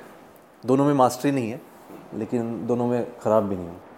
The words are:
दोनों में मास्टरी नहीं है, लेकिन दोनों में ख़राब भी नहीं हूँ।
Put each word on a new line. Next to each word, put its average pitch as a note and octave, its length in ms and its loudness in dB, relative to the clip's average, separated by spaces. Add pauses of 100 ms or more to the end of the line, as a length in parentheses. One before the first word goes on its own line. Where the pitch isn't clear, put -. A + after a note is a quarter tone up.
(680)
दोनों C3 180 4
में C#3+ 100 4
मास्टरी C3 360 2
नहीं B2+ 200 -2
है, - 240 -14 (400)
लेकिन A#2 520 -4
दोनों A#2+ 200 0
में A#2+ 320 -2
ख़राब G#2+ 260 4
भी G2 120 -2
नहीं F2+ 100 -8
हूँ। F2 140 -14 (180)